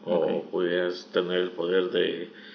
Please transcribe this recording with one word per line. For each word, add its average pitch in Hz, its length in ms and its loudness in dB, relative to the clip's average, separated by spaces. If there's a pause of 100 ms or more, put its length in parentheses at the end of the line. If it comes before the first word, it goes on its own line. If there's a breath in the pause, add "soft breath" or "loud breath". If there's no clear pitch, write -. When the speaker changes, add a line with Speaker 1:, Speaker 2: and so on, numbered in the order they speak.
Speaker 1:
O 87 120 2
Speaker 2:
Ok. 80 340 0
Speaker 1:
pudieras 90 600 0
tener 90 280 2
el 90 120 0
poder 90 380 0
de 87 400 0 (260 loud breath)